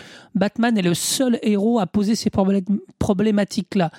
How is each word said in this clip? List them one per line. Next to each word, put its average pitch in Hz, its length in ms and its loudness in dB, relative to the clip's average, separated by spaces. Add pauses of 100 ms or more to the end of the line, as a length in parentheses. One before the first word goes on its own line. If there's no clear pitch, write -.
(340)
Batman 226 440 0
est 190 40 0
le 175 120 2
seul 247 480 -2
héros 214 360 0
à 190 80 0
poser 208 280 0
ces - 160 -2
problé-, 196 340 0 (340)
problématiques-là. 202 1000 0